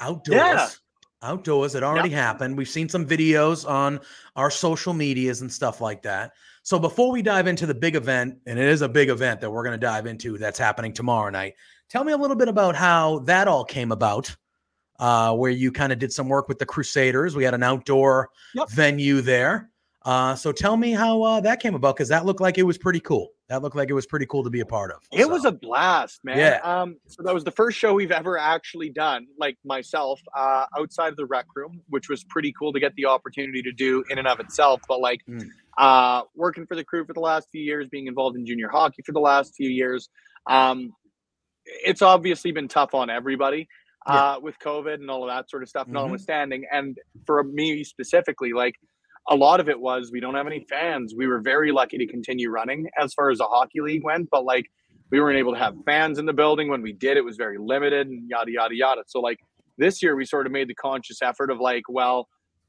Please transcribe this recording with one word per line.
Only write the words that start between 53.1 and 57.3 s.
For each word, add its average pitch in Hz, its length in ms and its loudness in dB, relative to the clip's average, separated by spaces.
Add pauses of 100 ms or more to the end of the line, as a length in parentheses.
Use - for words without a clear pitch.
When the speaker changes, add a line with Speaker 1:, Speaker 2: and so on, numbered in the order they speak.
Speaker 2:
far 139 160 2
as 113 80 -2
the 120 80 0
hockey 127 340 0
league 151 220 -4
went, 156 260 -4
but, 131 160 0
like, 127 220 0 (420)
we 139 100 2
weren't 143 200 2
able 123 140 0
to 117 40 -6
have 110 260 -2
fans 151 360 0
in 156 80 -4
the 156 60 -2
building. 151 360 2
When 127 140 -4
we 107 100 -8
did, 131 240 0
it 139 80 6
was 117 100 -10